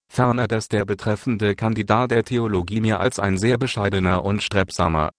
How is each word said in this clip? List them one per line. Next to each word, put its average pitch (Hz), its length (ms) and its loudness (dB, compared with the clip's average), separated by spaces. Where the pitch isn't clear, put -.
ferner 123 400 0
dass 110 200 -4
der 104 180 0
betreffende 104 680 -2
Kandidat 110 540 0
der 117 140 2
Theologie 107 580 -2
mir 107 180 2
als 98 200 0
ein 95 180 2
sehr 117 220 2
bescheidener 98 640 0
und 101 180 -2
strebsamer, 87 760 0